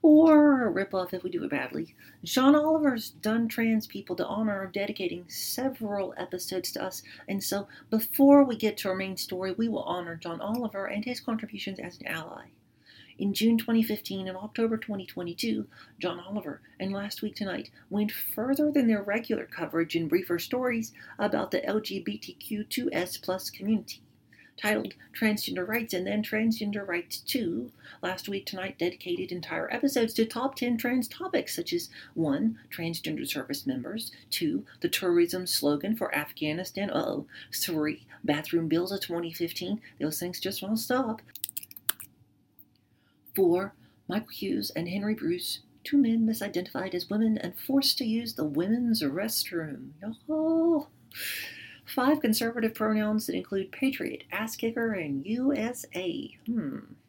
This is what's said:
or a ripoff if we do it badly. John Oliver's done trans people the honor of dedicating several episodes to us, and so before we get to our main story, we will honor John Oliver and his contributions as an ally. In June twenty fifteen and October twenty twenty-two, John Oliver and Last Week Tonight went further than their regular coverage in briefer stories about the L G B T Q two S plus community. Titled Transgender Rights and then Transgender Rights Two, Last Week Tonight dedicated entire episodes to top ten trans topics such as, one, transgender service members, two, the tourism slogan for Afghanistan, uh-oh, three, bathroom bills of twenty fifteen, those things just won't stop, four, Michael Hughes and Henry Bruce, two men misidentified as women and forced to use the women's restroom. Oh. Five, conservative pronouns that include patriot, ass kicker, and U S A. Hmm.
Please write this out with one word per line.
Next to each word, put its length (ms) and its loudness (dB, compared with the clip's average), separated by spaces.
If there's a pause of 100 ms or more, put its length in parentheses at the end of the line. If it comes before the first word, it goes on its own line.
or 640 10
a 60 2
ripoff 400 0
if 100 -4
we 60 -6
do 160 -4
it 60 -4
badly. 440 -4 (300)
John 300 6
Oliver's 560 4
done 380 0
trans 380 2
people 300 -8
the 100 -2
honor 360 -2
of 100 -8
dedicating 560 -4
several 880 -4
episodes 560 -6
to 100 -6
us, 200 -8 (260)
and 160 -2
so 240 -2 (220)
before 520 8
we 140 4
get 220 0
to 100 -2
our 60 0
main 240 -4
story, 340 -4
we 160 0
will 140 -4
honor 340 -4
John 240 -8
Oliver 460 -4
and 180 -4
his 160 -6
contributions 580 -6
as 200 -12
an 80 -12
ally. 400 -8 (720)
In 160 0
June 240 6
twenty 240 4
fifteen 440 -4
and 120 -8
October 400 -2
twenty 260 -6
twenty-two, 640 -4 (320)
John 200 -4
Oliver 440 -8 (160)
and 160 -4
Last 260 -6
Week 140 -4
Tonight 360 -6 (200)
went 200 2
further 600 0
than 140 6
their 160 4
regular 420 -2
coverage 520 -2
in 120 0
briefer 300 2
stories 540 -2 (260)
about 320 0
the 160 0
L 120 0
G 220 -4
B 160 -6
T 160 -14
Q 320 -8
two 260 -2
S 280 -4
plus 320 -4
community. 500 -2 (600)
Titled 320 0 (260)
Transgender 480 0
Rights 280 -2
and 120 -2
then 160 0
Transgender 640 0
Rights 340 -6
Two, 520 -4 (300)
Last 260 -6
Week 160 -6
Tonight 340 -8
dedicated 540 -4
entire 400 -4
episodes 420 2
to 120 4
top 280 -4
ten 220 0
trans 320 0
topics 480 -4
such 160 -4
as, 160 -2 (240)
one, 460 0 (120)
transgender 560 -4
service 400 -6
members, 460 -4 (160)
two, 380 -2 (160)
the 80 0
tourism 560 2
slogan 500 0
for 180 -2
Afghanistan, 760 -4
uh-oh, 360 -2 (280)
three, 520 -2 (160)
bathroom 460 0
bills 240 2
of 80 -6
twenty 320 -4
fifteen, 480 -4 (180)
those 220 -2
things 180 -4
just 240 -4
won't 160 0
stop, 440 0 (2000)
four, 380 4 (360)
Michael 200 -2
Hughes 480 -2
and 140 -2
Henry 240 0
Bruce, 460 -2 (240)
two 120 2
men 300 6
misidentified 680 -2
as 140 -4
women 300 4
and 200 -6
forced 380 2
to 80 -4
use 300 -2
the 100 -2
women's 580 2
restroom. 880 -4 (360)
Oh. 600 2 (960)
Five, 340 2
conservative 520 0
pronouns 540 2
that 80 -2
include 380 -4
patriot, 580 -2
ass 240 -4
kicker, 380 -2
and 340 -4
U 260 0
S 320 -2 (120)
A. 500 -6
Hmm. 320 -2 (300)